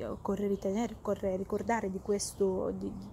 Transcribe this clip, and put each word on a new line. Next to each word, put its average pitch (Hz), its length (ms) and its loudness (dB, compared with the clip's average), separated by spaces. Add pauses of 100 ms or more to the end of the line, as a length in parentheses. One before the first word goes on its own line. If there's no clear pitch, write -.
occorre 196 380 0
ritenere, 202 500 0
occorre 196 380 0
ricordare 202 560 0
di 190 100 -4
questo, 196 760 2
di, 190 160 -4 (220)